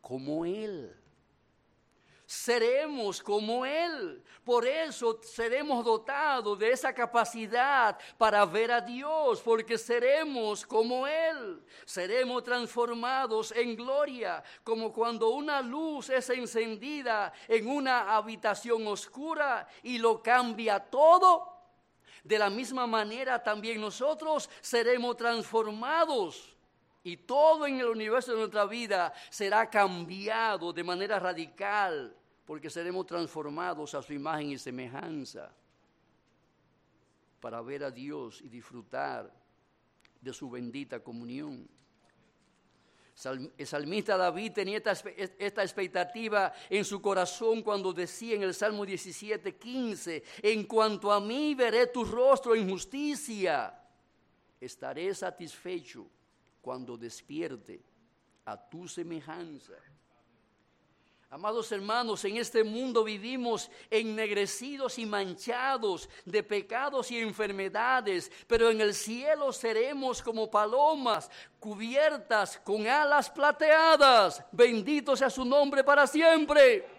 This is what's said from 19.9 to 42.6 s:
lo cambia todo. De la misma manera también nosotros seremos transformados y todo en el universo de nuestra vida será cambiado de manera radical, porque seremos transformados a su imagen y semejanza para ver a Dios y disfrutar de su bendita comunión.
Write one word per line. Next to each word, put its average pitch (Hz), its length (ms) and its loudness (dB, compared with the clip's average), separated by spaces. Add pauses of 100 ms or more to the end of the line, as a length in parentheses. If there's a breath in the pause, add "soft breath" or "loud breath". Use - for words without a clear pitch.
lo 226 260 2
cambia 226 580 2
todo. 339 680 8 (760 loud breath)
De 214 140 2
la 208 100 4
misma 240 380 -4
manera 233 560 -2
también 214 380 -4
nosotros 302 680 -2 (120)
seremos 240 560 0
transformados 226 1400 -2 (460)
y 175 140 -12
todo 302 500 4
en 269 140 -2
el 247 80 0
universo 226 420 -2
de 226 80 -2
nuestra 208 260 0
vida 202 480 -2 (160 loud breath)
será 214 400 0
cambiado 196 1040 0
de 170 120 -6
manera 190 340 -2
radical, 180 1000 -4 (280)
porque 151 260 -12
seremos 175 360 -6
transformados 156 880 -8
a 135 60 -6
su - 100 -12
imagen 147 380 -6
y 135 80 -8
semejanza 131 920 -12 (1900)
para 117 200 -10
ver 139 220 -10
a 139 80 -6
Dios 131 500 -12
y - 80 -20
disfrutar 120 800 -10 (920)
de 127 120 -12
su 139 160 -14
bendita 123 520 -10
comunión. 123 680 -12 (1500 soft breath)